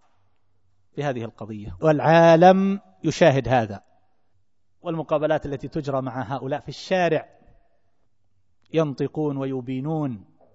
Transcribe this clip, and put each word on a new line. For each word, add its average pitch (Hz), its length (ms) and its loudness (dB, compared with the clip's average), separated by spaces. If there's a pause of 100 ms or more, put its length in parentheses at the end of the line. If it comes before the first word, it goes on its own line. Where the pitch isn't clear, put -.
(960)
في 143 100 -8
هذه 123 200 -6
القضية، 107 580 -14
والعالم 165 1000 6 (240)
يشاهد 139 440 2
هذا، 113 340 -2 (1000)
والمقابلات 156 640 -2
التي 139 220 -8
تجرى 135 340 -4
مع 127 340 -8
هؤلاء 135 240 -8
في - 80 -16
الشارع 165 720 -2 (1300)
ينطقون 147 640 -4
ويبينون 135 880 -6 (300)